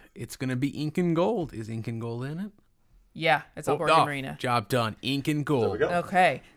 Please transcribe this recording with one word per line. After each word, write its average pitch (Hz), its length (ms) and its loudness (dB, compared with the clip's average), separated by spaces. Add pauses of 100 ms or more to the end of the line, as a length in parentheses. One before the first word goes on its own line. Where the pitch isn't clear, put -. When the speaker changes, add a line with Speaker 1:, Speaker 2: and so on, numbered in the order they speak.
(140)
Speaker 1:
It's 120 220 -12
gonna 127 200 -2
be 139 140 0
Ink 151 280 -4
and 175 160 2
Gold. 180 400 0
Is 110 140 -8
Ink 113 200 -6
and 113 120 -6
Gold 117 240 -6
in 151 160 -8
it? 202 100 -8 (640)
Speaker 2:
Yeah, 156 280 2 (140)
it's 147 120 -6
on 143 60 2
Speaker 1:
Oh, 151 40 0
Speaker 2:
Board 160 120 0
Game 160 100 8
Speaker 1:
oh, 131 60 4
Speaker 2:
Arena. 139 340 -6
Speaker 1:
job 120 280 0
done. 113 340 0
Ink 135 260 -2
and 147 160 0
Gold. 131 200 2
Speaker 3:
There 101 60 2
we - 80 -2
go. 156 100 2 (180)
Speaker 2:
Okay, 180 360 4 (140)